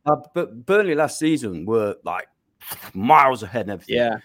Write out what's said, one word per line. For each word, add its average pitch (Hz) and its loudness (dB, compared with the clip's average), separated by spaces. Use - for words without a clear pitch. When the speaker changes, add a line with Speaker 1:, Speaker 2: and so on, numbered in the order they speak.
Speaker 1:
Uh, 151 2
but 123 -6
Burnley 190 2
last 151 -2
season 120 -2
were, 107 0
like, 87 -8
miles 131 4
ahead 107 -6
and 98 -8
everything. 101 -8
Speaker 2:
Yeah, 117 0